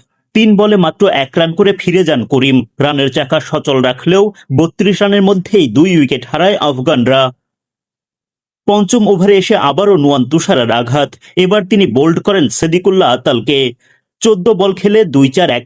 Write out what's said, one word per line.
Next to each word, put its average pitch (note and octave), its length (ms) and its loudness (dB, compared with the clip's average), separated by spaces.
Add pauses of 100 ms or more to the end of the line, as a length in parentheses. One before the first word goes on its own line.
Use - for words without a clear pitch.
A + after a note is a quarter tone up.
(360)
তিন A3 200 2
বলে G#3 220 2
মাত্র E3 260 0 (120)
এক C3+ 200 -4
রান E3 180 0
করে G3 200 0
ফিরে F#3 300 -2
যান D3 220 0
করিম। C3 320 0 (220)
রানের C#3 320 -2
চাকা D#3 280 -4
সচল C#3 420 -4
রাখলেও E3 420 0 (340)
বত্রিশ F3 420 0
রানের G3+ 240 2
মধ্যেই F#3+ 440 0
দুই C#3 300 2
উইকেট C3 280 0
হারায় F3+ 360 -2
আফগানরা। C3 600 0 (1500)
পঞ্চম G#3+ 400 0
ওভারে G3 300 2
এসে F#3+ 180 0 (120)
আবারও F#3+ 300 0
নুয়ান C#3+ 280 2
তুষারার C#3 460 -2
আঘাত। B2 400 -2 (240)
এবার F#3 300 0
তিনি - 220 2
বোল্ড D#3+ 320 2
করেন F#3+ 300 0
সিদ্দিকুল্লাহ F3+ 600 0
আতালকে। B2+ 480 -2 (640)
চোদ্দ G#3 320 0
বল F#3+ 200 0
খেলে G#3 320 0
দুই C3+ 240 2
চার F3+ 200 0
এক B2 160 -4